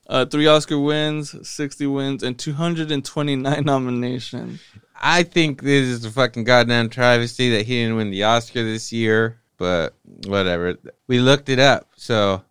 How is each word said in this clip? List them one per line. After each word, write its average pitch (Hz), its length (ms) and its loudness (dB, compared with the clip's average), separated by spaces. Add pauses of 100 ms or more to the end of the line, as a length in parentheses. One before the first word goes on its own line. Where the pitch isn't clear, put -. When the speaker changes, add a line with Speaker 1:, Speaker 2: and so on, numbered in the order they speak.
Speaker 1:
Uh, 131 200 0
three 151 200 0
Oscar 151 320 4
wins, 151 560 -2 (140)
sixty 143 380 -6
wins, 139 360 -4
and 123 160 -6
two 156 140 -6
hundred 160 400 -4
and 139 120 -2
twenty-nine 143 600 -2
<laughs> 147 80 2 (280)
nominations. 120 600 -8 (380)
Speaker 2:
I 170 260 2
think 160 380 0
this 139 260 2
is 120 180 -4
a 110 40 -8
fucking 117 340 -2
goddamn 120 440 4
travesty 123 600 2
that 110 160 2
he 120 160 -2
didn't 113 140 -2
win 107 140 -2
the 95 120 -4
Oscar 117 400 0
this 110 300 -6
year, 113 460 0 (200)
but 90 360 -2 (320)
whatever. 90 500 0 (320)
We 123 100 2
looked 135 320 2
it 131 80 0
up. 131 380 4
So 101 540 0